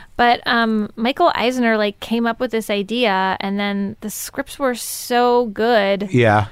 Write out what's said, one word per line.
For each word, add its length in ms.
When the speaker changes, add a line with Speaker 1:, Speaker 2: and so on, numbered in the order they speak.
Speaker 1:
But, 300
um, 500
Michael 400
Eisner, 420
like, 220
came 260
up 140
with 120
this 180
idea, 720
and 180
then 420
the 80
scripts 480
were 180
so 720
good. 640
Speaker 2:
Yeah. 400